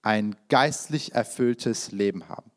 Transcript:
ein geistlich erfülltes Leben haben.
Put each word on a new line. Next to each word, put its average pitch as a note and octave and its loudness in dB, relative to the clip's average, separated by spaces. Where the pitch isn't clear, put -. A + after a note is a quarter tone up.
ein G#2+ 0
geistlich C#3+ 2
erfülltes A#2+ 0
Leben G2 -2
haben. - -14